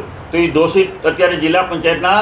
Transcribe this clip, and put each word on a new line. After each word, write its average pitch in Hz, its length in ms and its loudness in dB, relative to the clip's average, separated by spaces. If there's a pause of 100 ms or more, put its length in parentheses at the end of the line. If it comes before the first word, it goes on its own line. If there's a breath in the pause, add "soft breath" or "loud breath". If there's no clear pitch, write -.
(320)
તો 165 60 -2
એ 170 100 2
દોષિત 165 580 0
અત્યારે 160 300 2
જિલ્લા 160 260 2
પંચાયતના 170 600 0